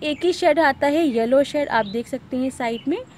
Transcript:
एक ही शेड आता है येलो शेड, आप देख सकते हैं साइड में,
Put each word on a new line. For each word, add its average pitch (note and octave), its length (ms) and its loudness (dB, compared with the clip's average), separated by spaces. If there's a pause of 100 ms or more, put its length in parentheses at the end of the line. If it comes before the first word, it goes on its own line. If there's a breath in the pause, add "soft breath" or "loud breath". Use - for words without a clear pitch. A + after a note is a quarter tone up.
एक D4+ 220 -4
ही F4+ 80 4
शेड E4 260 2
आता C#4+ 280 2
है D#4 200 2
येलो A#3+ 380 2
शेड, D4 240 -4
आप A3 180 0
देख A3+ 200 -6
सकते - 300 -8
हैं C4 140 -2
साइड A#3 380 -6
में, F4+ 100 -2 (200 loud breath)